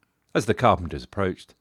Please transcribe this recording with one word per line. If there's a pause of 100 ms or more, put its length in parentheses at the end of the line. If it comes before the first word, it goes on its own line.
(340)
As
the
carpenters
approached,